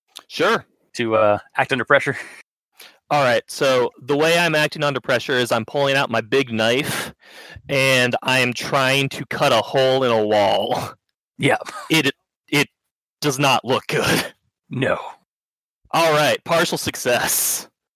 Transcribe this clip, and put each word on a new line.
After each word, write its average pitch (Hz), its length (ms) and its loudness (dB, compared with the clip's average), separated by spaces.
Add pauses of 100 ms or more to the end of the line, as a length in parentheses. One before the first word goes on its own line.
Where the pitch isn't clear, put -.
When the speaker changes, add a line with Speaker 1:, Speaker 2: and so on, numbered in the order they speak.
(300)
Speaker 1:
Sure. 185 360 -2 (280)
Speaker 2:
To, 113 220 -2
uh, 104 220 4 (180)
act 135 160 0
under 123 140 -2
pressure. 139 320 2 (920)
Speaker 1:
All 147 140 0
right, 120 220 2
so 131 440 0 (120)
the 131 140 -2
way 160 220 2
I'm 170 160 0
acting 151 300 -2
under 139 160 -2
pressure 131 320 -2
is 123 180 0
I'm 117 140 -2
pulling 139 320 0
out 139 140 -2
my 117 100 0
big 120 320 -2
knife, 120 640 -2 (560)
and 131 520 2
I 131 180 2
am 123 120 0
trying 135 580 0
to - 140 -10
cut - 260 0
a 113 120 4
hole 131 420 2
in 123 60 2
a 110 160 2
wall. 104 500 2 (600)
Speaker 2:
Yeah. 131 180 2 (320)
Speaker 1:
It, 151 240 2 (360)
it 143 200 0 (540)
does 139 160 -2
not 135 260 2
look 117 220 -2
good. - 400 -2 (420)
Speaker 2:
No. 123 300 -2 (960)
Speaker 1:
All 160 200 4
right, 147 320 0
partial 170 320 0
success. - 880 -2 (300)